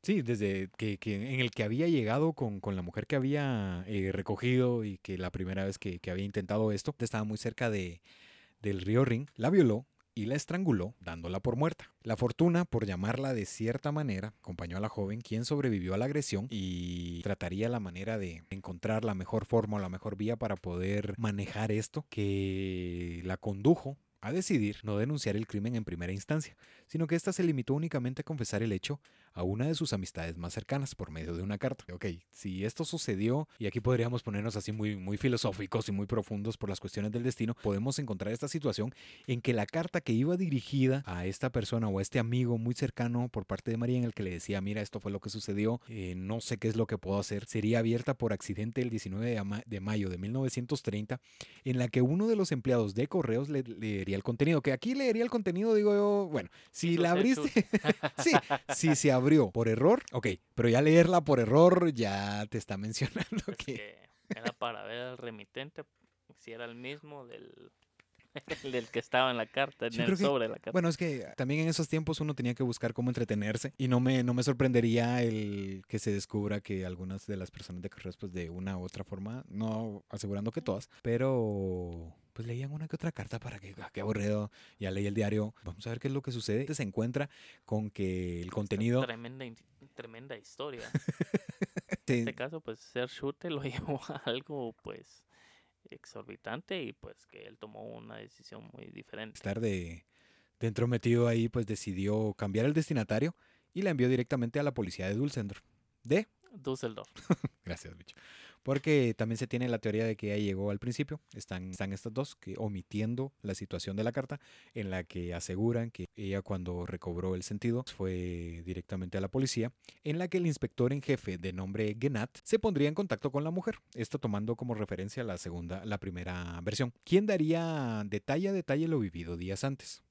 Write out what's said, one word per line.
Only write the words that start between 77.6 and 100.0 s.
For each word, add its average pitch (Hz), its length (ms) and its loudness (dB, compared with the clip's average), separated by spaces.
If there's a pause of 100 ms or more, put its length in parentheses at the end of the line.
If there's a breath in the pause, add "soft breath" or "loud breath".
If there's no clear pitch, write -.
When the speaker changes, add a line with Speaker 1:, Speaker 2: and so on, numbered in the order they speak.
Speaker 1:
de 95 80 -6
correos, - 280 -10
pues, 98 140 -8
de 87 200 -4
una 92 260 -4
u 90 60 -4
otra 92 200 -8
forma, 104 460 -8
no 110 600 -4
asegurando 104 420 -2
que 165 100 -4
todas, - 280 -2 (120)
pero, 98 1120 0 (200)
pues, 117 140 -8
leían 127 240 -6
una 151 160 -6
que - 80 -6
otra 170 160 -2
carta - 280 -8
para 110 200 -10
que, 98 200 -16
"Ah, - 140 -12
qué 101 80 -4
aburrido, 104 480 2 (300 loud breath)
ya 98 100 0
leí 98 160 0
el 101 80 2
diario, 107 400 2 (100)
vamos - 220 -10
a 117 60 -4
ver 117 80 -6
qué - 80 -4
es 135 80 0
lo 139 80 -2
que 131 80 -6
sucede". 120 420 -2
Se 143 80 -4
encuentra 117 480 0 (360 loud breath)
con 107 260 -2
que 92 460 -2
el 87 80 -6
Speaker 2:
Esta 92 100 -8
Speaker 1:
contenido 107 480 2
Speaker 2:
tremenda 120 420 -8
in-, 113 100 -14 (380)
tremenda 117 420 -14
historia. 127 460 -12 (120)
Speaker 1:
<laughs> - 1120 -4
Sí. 139 100 2
Speaker 2:
En 120 40 4
este 117 160 -2
caso, 151 240 -6
pues, 113 200 -10
ser 123 280 -4
Schultz - 420 -8
lo 143 140 -4
<laughs> - 0 -
llevó 139 460 -4
a 135 160 -8
algo, 127 580 -4
pues, - 400 -14 (640 soft breath)
exorbitante 113 920 -10
y, 113 120 -8
pues, - 340 -20
que 107 180 -20
él 104 120 -20
tomó 107 260 -16
una 113 340 -14
decisión 110 560 -18
muy - 140 -16
diferente. - 500 -14
Speaker 1:
Estar 101 220 -4
de, 90 460 -4 (540 soft breath)